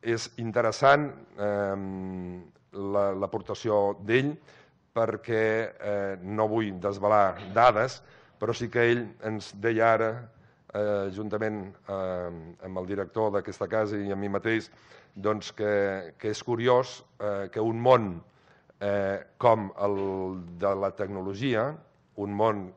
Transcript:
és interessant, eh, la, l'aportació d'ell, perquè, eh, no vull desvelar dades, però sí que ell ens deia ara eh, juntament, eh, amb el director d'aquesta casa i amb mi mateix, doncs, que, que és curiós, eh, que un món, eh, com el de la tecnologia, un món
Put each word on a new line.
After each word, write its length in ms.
és 340
interessant, 720
eh, 360
la, 440
l'aportació 880
d'ell, 320
perquè, 840
eh, 420
no 260
vull 320
desvelar 760
dades, 500
però 140
sí 160
que 220
ell 320
ens 360
deia 340
ara 360
eh, 420
juntament, 520
eh, 420
amb 140
el 80
director 440
d'aquesta 340
casa 320
i 120
amb 100
mi 100
mateix, 380
doncs, 400
que, 640
que 140
és 100
curiós, 580
eh, 320
que 120
un 180
món, 280
eh, 440
com 320
el 120
de 160
la 160
tecnologia, 760
un 180
món 420